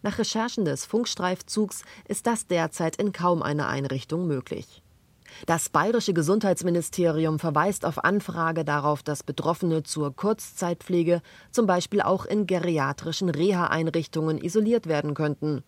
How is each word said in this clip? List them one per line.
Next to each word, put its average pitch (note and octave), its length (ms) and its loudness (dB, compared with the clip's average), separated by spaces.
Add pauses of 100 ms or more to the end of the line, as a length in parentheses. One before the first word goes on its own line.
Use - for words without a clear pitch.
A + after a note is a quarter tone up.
Nach G3+ 160 -2
Recherchen A3 460 -2
des C#3 220 -2
Funkstreifzugs G#3 960 -2 (240)
ist - 180 -4
das A#3 220 0
derzeit E3 480 0
in G#3 160 0
kaum F3 320 2
einer D3 240 0
Einrichtung C#3 580 -4
möglich. - 560 -6 (640)
Das E3 220 0
bayerische G3+ 460 2
Gesundheitsministerium E3+ 1200 2
verweist E3 480 0
auf - 160 -2
Anfrage E3 600 0
darauf, D3 400 0
dass D3 180 -4
Betroffene D#3+ 640 0
zur D3 320 -4
Kurzzeitpflege F3 1040 0 (300)
zum A#3 160 4
Beispiel F3+ 340 2
auch F#3 220 0
in G#3 240 0
geriatrischen E3+ 800 0
Reha-Einrichtungen D#3+ 1080 0
isoliert G#3+ 500 0
werden D3 260 0
könnten. D3+ 540 -2